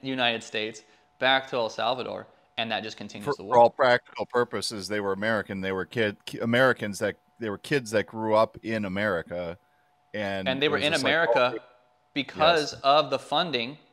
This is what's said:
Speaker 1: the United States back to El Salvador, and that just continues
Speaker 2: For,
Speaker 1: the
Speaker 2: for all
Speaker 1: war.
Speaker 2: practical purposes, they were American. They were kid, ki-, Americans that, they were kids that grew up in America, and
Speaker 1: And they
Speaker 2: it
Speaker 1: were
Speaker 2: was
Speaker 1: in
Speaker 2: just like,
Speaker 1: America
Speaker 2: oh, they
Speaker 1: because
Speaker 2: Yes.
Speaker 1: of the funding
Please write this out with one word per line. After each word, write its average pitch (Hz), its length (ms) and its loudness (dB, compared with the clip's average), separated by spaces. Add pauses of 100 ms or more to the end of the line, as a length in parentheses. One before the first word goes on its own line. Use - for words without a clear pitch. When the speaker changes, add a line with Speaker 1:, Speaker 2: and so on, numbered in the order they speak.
Speaker 1:
the 135 80 -10
United 120 340 0
States 110 400 -6 (380)
back 131 300 2
to 139 60 -4
El 113 140 0
Salvador, 110 560 -4 (300)
and 113 160 -4
that 101 100 -2
just 110 140 -10
continues 104 280 -14
Speaker 2:
For, 104 160 -2
Speaker 1:
the 95 80 -12
Speaker 2:
for 123 80 2
all 120 120 10
Speaker 1:
war. - 20 -6
Speaker 2:
practical 123 560 0
purposes, 113 640 -4
they 104 100 -2
were 101 140 0
American. 101 480 -2
They 95 100 -4
were 95 140 -2
kid, 104 400 -2
ki-, - 160 -10
Americans 117 580 2
that, 101 160 -2 (240)
they 113 100 -6
were 101 100 -4
kids 127 340 -4
that 104 160 0
grew 110 260 -2
up 110 300 4
in 107 200 -2
America, 90 720 -4 (560)
and 98 360 -4
Speaker 1:
And 131 120 -2
they 147 60 2
Speaker 2:
it 147 40 0
Speaker 1:
were 143 80 0
Speaker 2:
was 135 60 0
Speaker 1:
in 151 80 0
Speaker 2:
just 147 120 0
like, 139 80 2
Speaker 1:
America 147 420 2
Speaker 2:
oh, - 20 -6
they - 80 -14 (500)
Speaker 1:
because 151 580 2
Speaker 2:
Yes. 120 100 -14
Speaker 1:
of 143 280 4
the 135 100 0
funding 143 580 -4 (140)